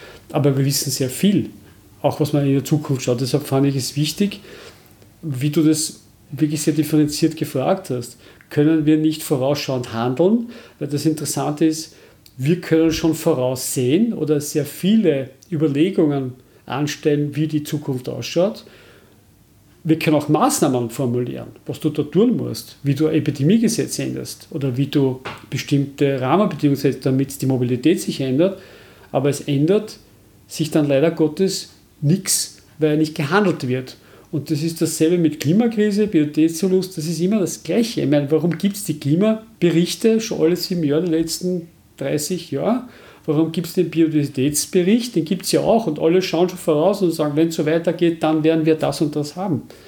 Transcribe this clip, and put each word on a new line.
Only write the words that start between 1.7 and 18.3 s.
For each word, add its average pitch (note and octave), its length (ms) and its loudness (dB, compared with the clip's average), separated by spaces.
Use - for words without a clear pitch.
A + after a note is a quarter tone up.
auch C#3 160 0
was D3+ 140 0
man C#3+ 120 2
in C3+ 80 2
der C#3 100 2
Zukunft C#3+ 380 -2
schaut. B2 180 0
Deshalb C3+ 280 -2
fand C3+ 180 2
ich C#3 100 0
es B2+ 200 -6
wichtig, D#3 460 -2
wie D3 260 -2
du D#3 140 2
das D#3 380 0
wirklich D3+ 320 -2
sehr D#3 100 0
differenziert D3+ 640 0
gefragt D3 540 -2
hast, B2 260 -8
können D3+ 380 2
wir D#3 100 6
nicht D#3 240 0
vorausschauend C3 720 -2
handeln? D#3+ 540 2
Weil C#3+ 80 -6
das C#3 180 -4
Interessante D3+ 600 -2
ist, D#3+ 280 -2
wir D3+ 260 0
können D#3+ 300 2
schon D#3+ 220 0
voraussehen C3+ 960 0
oder D3+ 300 -2
sehr D3 240 -4
viele F3 640 0
Überlegungen D3 840 0
anstellen, D3 720 -2
wie D#3 120 -2
die D#3 160 -4
Zukunft C#3 460 -6
ausschaut. E3 560 -2